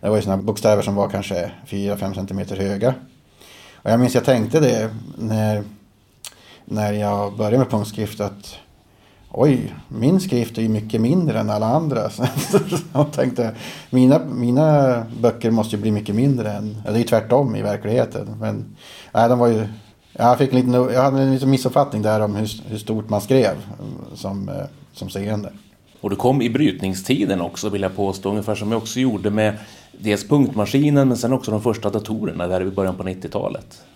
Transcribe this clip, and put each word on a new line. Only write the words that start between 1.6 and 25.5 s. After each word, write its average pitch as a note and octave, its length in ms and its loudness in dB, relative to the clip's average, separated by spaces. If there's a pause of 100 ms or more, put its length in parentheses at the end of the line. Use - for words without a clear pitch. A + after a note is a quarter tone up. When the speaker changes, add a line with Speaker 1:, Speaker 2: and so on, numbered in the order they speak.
Speaker 1:
fyra, G2+ 320 -4
fem G2 160 -4
centimeter F#2+ 440 -6
höga. G2 360 0 (800)
Och - 180 -2
jag A#2 80 6
minns B2+ 160 4
jag B2 100 2
tänkte C3 340 2
det A2+ 300 2 (280)
när, G#2+ 460 0 (1000)
när G#2 280 -2
jag G2+ 440 -2
började A2 200 2
med C3 120 2
punktskrift, G#2 520 -4
att - 340 -10 (760)
oj, C3 440 2 (120)
min D3 320 2
skrift A#2+ 380 -2
är A2+ 40 -2
ju A2+ 80 0
mycket G#2+ 320 0
mindre C#3 380 2
än G#2+ 100 -2
alla G#2+ 180 0
andra. C3+ 420 0
<laughs> - 0 -
Så - 140 -6 (680)
jag D3 180 2
tänkte, B2 440 -2 (340)
mina, B2+ 300 6
mina B2+ 840 2 (180)
böcker A2+ 300 2
måste A2 240 0
ju G2+ 60 -4
bli G#2+ 100 0
mycket G#2 240 -2
mindre A#2+ 360 0
än, G#2 340 -8
ja, G#2+ 60 -4
det G#2+ 60 2
är A#2+ 40 2
ju A#2 60 0
tvärtom A2+ 480 2
i G#2 60 -4
verkligheten. G#2 760 -2
Men, G#2+ 360 -8 (380)
nej, A2+ 160 6
de B2 100 4
var A#2+ 80 6
ju, A2 200 2 (460)
jag B2 240 4
fick C#3 160 2
en - 20 2
liten, B2+ 180 4
jag B2+ 300 4
hade C3+ 180 2
en C3+ 120 4
liten C3+ 160 2
missuppfattning C3 520 2
där G#2+ 200 2
om G#2 140 0
hur, G#2+ 320 -6
hur G#2+ 100 -8
stort A2 320 -6
man G#2 120 0
skrev A#2 320 2 (640)
som, G2 340 -8
eh, F#2 60 -6 (380)
som F#2+ 160 -12
seende. G#2 440 -6 (480)